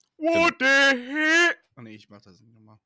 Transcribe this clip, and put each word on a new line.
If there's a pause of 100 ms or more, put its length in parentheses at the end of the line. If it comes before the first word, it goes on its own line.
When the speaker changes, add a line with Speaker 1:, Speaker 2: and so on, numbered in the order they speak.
(160)
Speaker 1:
What
Speaker 2:
genau.
Speaker 1:
the
hell? (200)
Oh
nee,
ich
mach
das
nicht
nochmal.